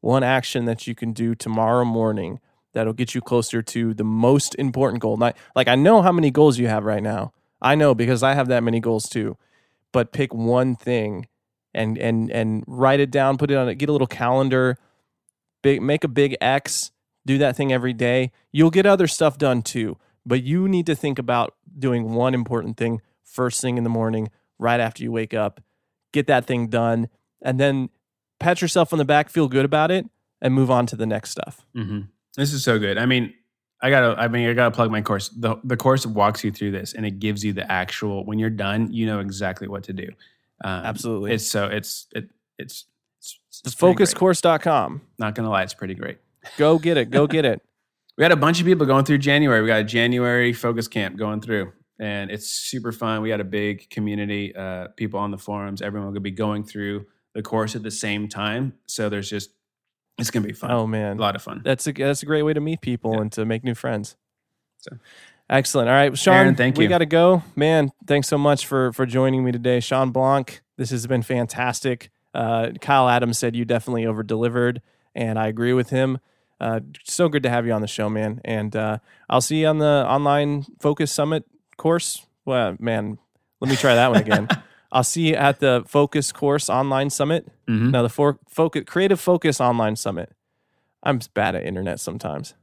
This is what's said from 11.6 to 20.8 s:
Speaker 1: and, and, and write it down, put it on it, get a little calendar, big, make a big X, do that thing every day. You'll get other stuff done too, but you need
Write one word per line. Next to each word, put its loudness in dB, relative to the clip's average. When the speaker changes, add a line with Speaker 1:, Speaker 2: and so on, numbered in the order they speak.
Speaker 1:
and, -2
and, 0
and -2
write 2
it 2
down, 2
put 0
it 2
on 0
it, -4
get -2
a 2
little 2
calendar, 0
big, 4
make 0
a -2
big 0
X, -2
do 2
that 2
thing 0
every 0
day. 0
You'll 6
get 4
other 6
stuff 0
done 2
too, -6
but 0
you 0
need 2